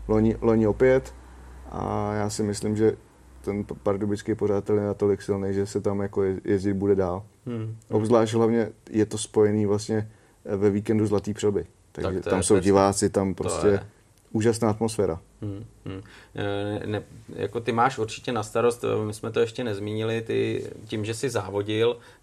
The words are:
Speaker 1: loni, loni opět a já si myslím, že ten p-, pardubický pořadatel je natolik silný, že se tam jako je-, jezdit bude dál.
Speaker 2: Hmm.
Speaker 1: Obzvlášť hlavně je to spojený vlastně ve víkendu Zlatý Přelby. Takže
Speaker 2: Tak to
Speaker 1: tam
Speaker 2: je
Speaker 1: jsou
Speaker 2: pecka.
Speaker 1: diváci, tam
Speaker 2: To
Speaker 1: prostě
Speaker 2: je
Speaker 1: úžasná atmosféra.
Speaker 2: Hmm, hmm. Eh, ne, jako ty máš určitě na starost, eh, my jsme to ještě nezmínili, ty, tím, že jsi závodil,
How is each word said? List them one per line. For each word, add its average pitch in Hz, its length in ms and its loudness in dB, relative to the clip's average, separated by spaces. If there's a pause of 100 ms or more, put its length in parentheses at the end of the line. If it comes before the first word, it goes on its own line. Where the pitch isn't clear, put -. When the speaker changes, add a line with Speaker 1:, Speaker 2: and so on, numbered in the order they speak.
Speaker 1:
loni, 110 340 4
loni 113 260 4
opět 131 460 4 (580)
a 104 420 -4
já 104 160 -2
si 110 140 -4
myslím, 104 340 -2
že 110 180 4 (460)
ten 101 220 -4
p-, - 100 -10 (100)
pardubický 101 520 -2
pořadatel 104 420 0
je 104 80 0
natolik 101 360 0
silný, 98 320 -4
že 98 120 -2
se 101 160 -4
tam 101 180 -2
jako 101 240 -2
je-, 95 220 -2
jezdit 101 280 0
bude 98 220 2
dál. 95 280 0 (220)
Speaker 2:
Hmm. 110 300 -8 (160)
Speaker 1:
Obzvlášť 110 420 4
hlavně 113 360 2 (200)
je 107 160 2
to 110 120 -4
spojený 107 480 2
vlastně 104 440 -2 (360)
ve 101 240 0
víkendu 107 380 2
Zlatý 101 260 -2
Přelby. 98 320 -2 (260)
Takže 85 240 -4
Speaker 2:
Tak 92 80 -4
to - 60 -4
Speaker 1:
tam 95 100 2
Speaker 2:
je 95 40 0
Speaker 1:
jsou 107 100 4
Speaker 2:
pecka. 92 100 6
Speaker 1:
diváci, 98 460 6
tam 98 240 0
Speaker 2:
To 92 100 -6
Speaker 1:
prostě 95 240 -2
Speaker 2:
je 101 120 4 (520)
Speaker 1:
úžasná 110 380 2
atmosféra. 104 500 -2 (220)
Speaker 2:
Hmm, 104 220 -8 (220)
hmm. 95 160 -10 (340)
Eh, 101 520 -4
ne, 104 160 -4 (320)
jako 104 240 -6
ty 117 120 -2
máš 120 260 2
určitě 110 340 -6
na 113 120 -2
starost, 113 400 0
eh, 107 220 -2
my 107 80 -6
jsme 113 180 -8
to 113 80 0
ještě 117 240 -2
nezmínili, 110 580 -4
ty, 113 460 -2 (180)
tím, 110 200 -4
že 110 80 -4
jsi 120 160 -4
závodil, 107 680 0 (260)